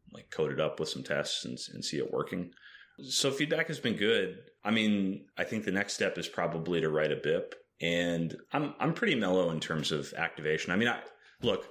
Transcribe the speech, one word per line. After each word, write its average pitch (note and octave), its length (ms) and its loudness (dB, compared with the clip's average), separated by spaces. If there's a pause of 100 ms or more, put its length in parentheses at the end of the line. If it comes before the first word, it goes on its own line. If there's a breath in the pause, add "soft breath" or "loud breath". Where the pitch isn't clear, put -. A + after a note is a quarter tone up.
(100)
like, - 200 -18
code D2 220 0
it C2+ 60 0
up D2+ 220 0
with D#2+ 80 -2
some - 160 -6
tests - 400 -2
and, B1 140 -8 (160)
and - 100 -8
see - 140 -2
it - 120 -2
working. F2+ 400 -4 (600 loud breath)
So C#3 200 2
feedback D#3 380 0
has D3+ 100 -6
been G#2 180 0
good. G2+ 420 2 (260)
I G#2 60 0
mean, G#2 560 2 (100)
I F2+ 80 -2
think G#2+ 220 -4
the - 40 0
next G2 220 0
step G2 240 0
is E2+ 120 -4
probably E2 520 0
to D#2 80 2
write D2+ 240 2
a - 40 2
bip, E2+ 380 0 (260)
and E2+ 560 2 (160)
I'm, C#3+ 260 0
I'm D3+ 140 2
pretty F#3 220 2
mellow F#2 360 4
in D#2+ 100 -2
terms D#2 320 -2
of C#2+ 220 -2
activation. D#2 560 -2
I F2+ 60 2
mean, A#2 120 4
I, A#2 120 0 (420 loud breath)
look, G2+ 280 0